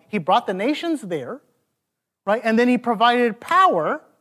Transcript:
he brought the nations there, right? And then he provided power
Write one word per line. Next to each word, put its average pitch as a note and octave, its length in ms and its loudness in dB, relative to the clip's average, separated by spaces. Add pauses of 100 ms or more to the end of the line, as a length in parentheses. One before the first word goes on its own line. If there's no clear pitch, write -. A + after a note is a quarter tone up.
he G#3+ 100 -6
brought G3 300 0
the G3+ 60 -4
nations C#4+ 480 -4
there, F#3 400 -8 (840)
right? G#3+ 180 0
And A3 140 2
then A#3+ 100 4
he B3 100 2
provided A#3+ 640 0
power D4+ 600 2 (200)